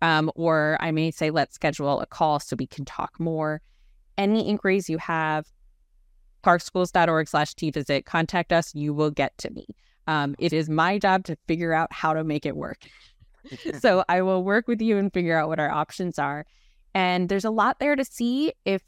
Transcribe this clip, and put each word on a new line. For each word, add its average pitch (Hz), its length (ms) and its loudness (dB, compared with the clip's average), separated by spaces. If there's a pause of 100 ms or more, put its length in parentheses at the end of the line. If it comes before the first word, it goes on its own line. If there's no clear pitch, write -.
Um, 160 320 2
or 160 460 2
I 165 100 -4
may 156 220 0
say, 156 180 -2
"Let's 151 240 0
schedule 143 480 -2
a - 60 -6
call 151 320 0
so - 180 -10
we 131 80 -4
can 135 200 -10
talk - 340 -8
more." 156 420 -4 (560)
Any 208 300 2
inquiries 196 420 0
you 160 80 -2
have, 156 480 -2 (960)
clarkschools 180 520 2
dot 170 160 4
org 160 180 2
slash 151 260 0
T 160 160 -4
visit, 143 360 -2
contact 170 480 -2
us. 165 200 2
You 147 200 -4
will 151 180 0
get 143 280 -2
to - 100 -10
me. - 180 -14 (400)
Um, 143 320 0
it 160 140 0
is 156 160 0
my 165 300 2
job 190 260 2
to 160 120 -8 (120)
figure 165 240 0
out 160 180 0
how 160 220 0
to 156 100 -2
make 151 220 -2
it 147 100 -4
work. - 300 -10 (580)
<laughs> - 360 -10
So 190 280 4
I 180 140 2
will 185 240 0
work 208 240 0
with 226 120 -2
you 220 160 2
and 196 160 0
figure 165 240 2
out 156 120 0
what 160 100 -2
our 147 100 0
options 151 480 -4
are. 143 280 -4 (480)
And 180 340 2
there's 196 160 0
a 220 80 -2
lot 220 280 2
there 285 180 2
to 269 80 0
see. 254 480 -2 (100)
If 190 240 0